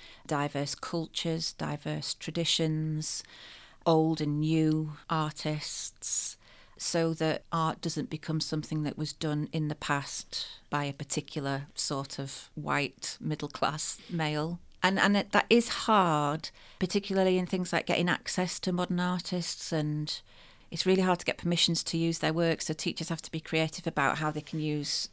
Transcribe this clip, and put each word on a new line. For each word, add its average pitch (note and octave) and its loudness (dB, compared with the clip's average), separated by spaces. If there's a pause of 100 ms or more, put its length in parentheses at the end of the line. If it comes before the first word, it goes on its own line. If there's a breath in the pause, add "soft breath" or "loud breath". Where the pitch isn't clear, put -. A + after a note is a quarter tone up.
(260 loud breath)
diverse D3 0
cultures, E3 -4
diverse D3+ -4
traditions, D#3 0 (640 loud breath)
old D#3+ 4
and D3 0
new D#3 2 (160)
artists, - -2 (420 loud breath)
so E3 2
that D#3+ 0
art D#3+ 0
doesn't D#3+ -2
become D#3 -2
something D#3 -2
that C#3+ -4
was D3+ -4
done D3+ -2
in D#3 0
the D3 -2
past - -4 (220)
by D3 -2
a C#3 -4
particular C#3 -4
sort - -2
of - -4
white C#3+ -2
middle-class - -2 (100)
male. D#3+ -2 (220)
And, F#3+ 4
and G3+ 6
it, - 0
that - 4
is A#3 6
hard, D#3 2 (300 loud breath)
particularly F#3+ 2
in F#3 2
things F3+ -2
like E3 0
getting - 2
access - 0
to F#3 0
modern F3+ 0
artists, F3+ -2
and D3+ 0 (500 loud breath)
it's E3 -2
really F#3 6
hard F#3 4
to - -8
get - 0
permissions - 2
to - -2
use E3 2
their D#3 2
work, E3 2
so - -2
teachers - -4
have E3 -4
to - -12
be D#3+ -6
creative - -2
about D3+ 2
how D3+ 0
they D3+ -4
can D#3 -6
use D3+ -2